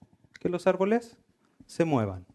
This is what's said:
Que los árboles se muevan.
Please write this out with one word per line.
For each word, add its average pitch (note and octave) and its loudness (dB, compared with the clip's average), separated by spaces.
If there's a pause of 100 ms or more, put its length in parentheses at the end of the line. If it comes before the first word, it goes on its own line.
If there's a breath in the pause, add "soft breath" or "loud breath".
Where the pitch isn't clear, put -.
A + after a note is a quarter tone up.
(380)
Que F3+ -4
los F3 -6
árboles G3 0 (480)
se - -2
muevan. G#2+ -2